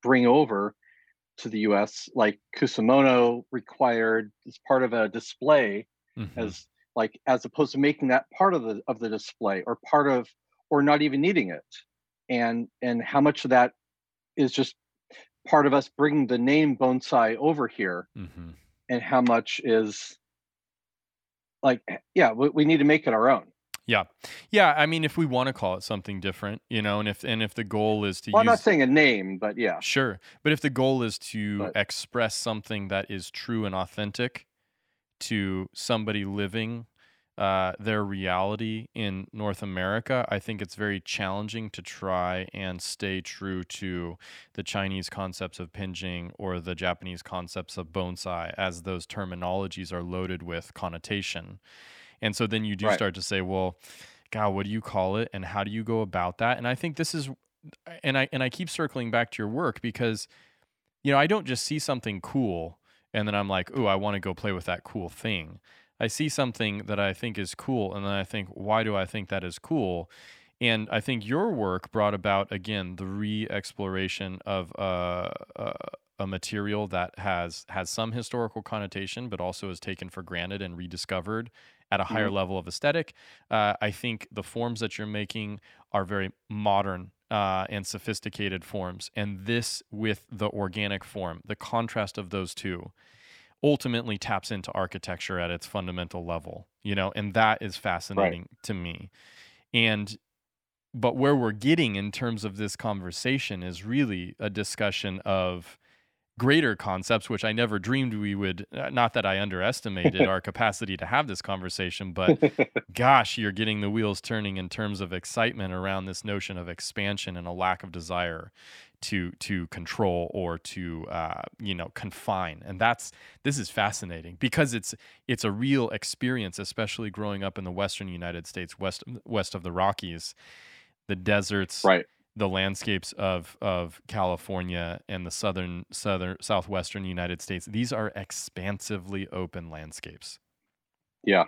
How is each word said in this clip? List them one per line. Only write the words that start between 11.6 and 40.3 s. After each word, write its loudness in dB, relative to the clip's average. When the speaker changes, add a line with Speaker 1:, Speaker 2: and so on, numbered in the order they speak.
Speaker 1:
And, 0
and 0
how 4
much 4
of 4
that 8
is 4
just 0
part 8
of 6
us 4
bringing 4
the 2
name 6
bonsai 4
over 2
here -2
Speaker 2:
Mm-hmm. -12
Speaker 1:
and 0
how 4
much 4
is, 2
like, 4
yeah, 6
we, 4
we 6
need 8
to 6
make 6
it 4
our 6
own. 4
Speaker 2:
Yeah. 6
Yeah, 8
I 8
mean, 2
if 0
we 4
wanna 2
call 0
it -10
something -6
different, -4
you 0
know, 2
and 0
if, -6
and -2
if -2
the -4
goal 2
is -2
to -6
Speaker 1:
Well, 8
I'm 6
not 8
Speaker 2:
use 4
Speaker 1:
saying 6
a 6
name, 6
but -2
yeah. 0
Speaker 2:
Sure. 0
But 4
if 0
the 2
goal 4
is -2
to -4
Speaker 1:
But -4
Speaker 2:
express 0
something -4
that 0
is -8
true -4
and -2
authentic -4
to -2
somebody -2
living, -4
uh, 2
their 0
reality -2
in -4
North -4
America, 0
I 0